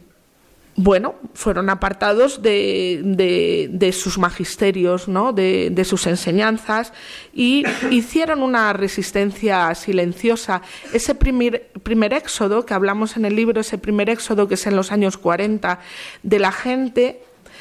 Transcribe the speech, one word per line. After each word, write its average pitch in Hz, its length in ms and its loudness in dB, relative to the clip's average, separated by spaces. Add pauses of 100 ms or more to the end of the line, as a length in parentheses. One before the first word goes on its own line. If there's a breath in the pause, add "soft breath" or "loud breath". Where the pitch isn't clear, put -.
(760)
bueno, 196 400 4 (180)
fueron 196 380 -2
apartados 208 720 0
de, 190 600 0
de, 180 640 2
de 180 220 2
sus 185 260 -6
magisterios, 180 880 0
¿no? 208 260 0
de, 190 380 0
de 180 140 0
sus 185 240 -2
enseñanzas, 214 840 0 (400 loud breath)
y 262 300 2 (160)
<coughs> 262 140 -2
hicieron 302 500 0
una 226 300 2
resistencia 196 1040 0
silenciosa. 185 840 -2 (300 loud breath)
Ese 233 220 0
primer, 247 560 0 (140)
primer 220 300 2
éxodo 226 520 -2
que 214 80 -4
hablamos 202 420 0
en 220 100 0
el 208 100 0
libro, 226 240 2
ese 214 180 -6
primer 208 320 0
éxodo 208 380 0
que 190 60 0
es - 120 -4
en 202 80 2
los 190 160 0
años 202 280 0
cuarenta, 180 600 0 (460 loud breath)
de 208 160 4
la 226 100 4
gente, 254 680 0 (400 loud breath)